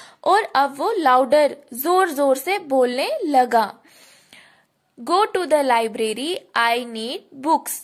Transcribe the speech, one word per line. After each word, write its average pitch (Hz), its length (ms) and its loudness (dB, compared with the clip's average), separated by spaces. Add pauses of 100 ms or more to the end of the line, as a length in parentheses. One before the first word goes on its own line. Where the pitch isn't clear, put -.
(240)
और 392 320 2
अब 277 220 0
वो 330 140 -2
लाउडर, 277 640 2 (160)
जोर 349 360 2
जोर 269 280 0
से 370 220 -4
बोलने 269 640 -2
लगा। 247 520 2 (1200)
"Go 349 240 2
to 440 120 -6
the 302 260 0
library, 233 720 -2 (220)
I 233 280 0
need 233 320 -10 (260)
books।" 311 280 -2 (120)